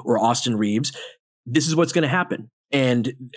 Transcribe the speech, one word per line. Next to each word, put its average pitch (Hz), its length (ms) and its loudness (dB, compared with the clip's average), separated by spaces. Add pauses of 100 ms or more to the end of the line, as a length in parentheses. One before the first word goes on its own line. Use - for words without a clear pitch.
or 120 160 2
Austin 117 380 2
Reaves, 104 340 0 (540)
this 135 200 2
is 160 120 0
what's 165 160 2
gonna 156 160 2
happen. 175 400 -4 (240)
And, 123 400 2 (240)